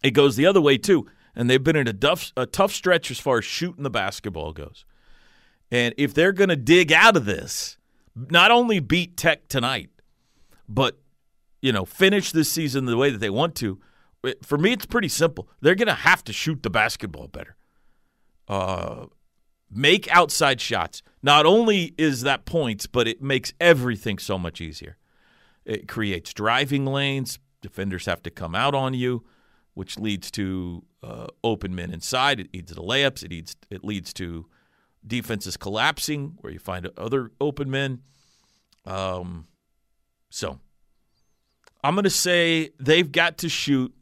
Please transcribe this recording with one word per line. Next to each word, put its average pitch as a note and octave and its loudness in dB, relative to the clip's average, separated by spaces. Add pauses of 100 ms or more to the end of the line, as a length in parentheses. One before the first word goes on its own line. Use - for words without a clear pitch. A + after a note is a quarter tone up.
It C#3 4
goes C#3 6
the C3+ 2
other F#3+ 6
way, C#3 6
too. F3 2 (280)
And A#2+ 0
they've C3 4
been D#3 2
in C3 2
a A2+ -4
duff-, C#3 0
a B2+ 0
tough G3 0
stretch F3 0
as B2 -8
far B2+ 0
as G#2+ -2
shooting E3+ -6
the C3 -4
basketball F#2+ -6
goes. - -16 (840)
And A#2+ 0
if C#3 0
they're F3 4
gonna F#3 2
dig D#3 6
out G3 8
of B2+ 2
this, - -6 (360)
not E3+ 4
only A#3 4
beat E3 -2
Tech - 0
tonight, B2+ -4 (760)
but, A#2 0 (640)
you C3 2
know, F#2+ 0
finish F#3+ 2
this D#3+ 0
season C#3 -2
the A#2+ 0
way C#3 4
that A2+ -6
they G2+ -2
want D3 -2
to, G2+ -6 (420)
it, B2 -8
for D3 -2
me, G3 2
it's A#3+ -6
pretty G#3+ -2
simple. - -2 (120)
They're D#3 6
gonna G3+ 0
have E3+ 4
to A2+ -12
shoot D3+ -4
the A2+ -4
basketball G#2+ -2
better. - -16 (880)
Uh, F#2+ -6 (640)
make C#3+ 2
outside D3+ 4
shots. F2+ -4 (200)
Not D3 6
only G3+ 4
is C#3+ 0
that C3+ -2
points, B2 -4
but A#2+ 0
it A2 -6
makes C3+ -4
everything B2 2
so F#2+ -4
much E2+ -8
easier. D#2+ -16 (640)
It - -8
creates G2 -4
driving C3 0
lanes. C#3 -4 (240)
Defenders F#2+ -8
have F2 -4
to E2+ -10
come E2+ -10
out C3+ 0
on C3 -2
you, B2 -4 (480)
which - -14
leads G2+ -6
to, F#2 -8 (180)
uh, A2+ -16 (160)
open G#2 -2
men F2 -8
inside. B2+ -2
It F2+ -12
leads E2+ -14
to D#2+ -18
layups. B2+ -2
It E2 -14
leads, E2 -12 (140)
it F#2 -14
leads G2 -8
to E2+ -10 (600)
defenses A2 -6
collapsing C#3+ -4
where - -14
you E2+ -14
find F2+ -10
other A2+ -4 (100)
open C#3 -6
men. C3+ -4 (840)
Um, F#2 -8 (840)
so C#2 -10 (1200)
I'm D3 0
gonna G3 2
say E3+ 0
they've D3+ 4
got E3+ 0
to E3+ -6
shoot. C3 -2